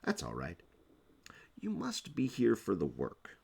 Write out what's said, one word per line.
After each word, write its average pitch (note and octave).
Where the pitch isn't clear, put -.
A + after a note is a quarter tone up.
That's -
all A1+
right. C2+
You G3+
must A3
be C3
here A#2
for G2+
the D#2+
work. B1+